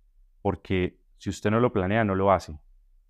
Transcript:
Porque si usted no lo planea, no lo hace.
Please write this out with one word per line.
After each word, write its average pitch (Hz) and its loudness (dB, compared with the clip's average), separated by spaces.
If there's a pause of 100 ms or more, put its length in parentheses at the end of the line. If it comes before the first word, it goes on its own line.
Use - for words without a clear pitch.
(420)
Porque 92 -2 (200)
si - -8
usted 104 -2
no 113 2
lo 123 2
planea, 104 0
no 101 0
lo 98 2
hace. 80 -2 (520)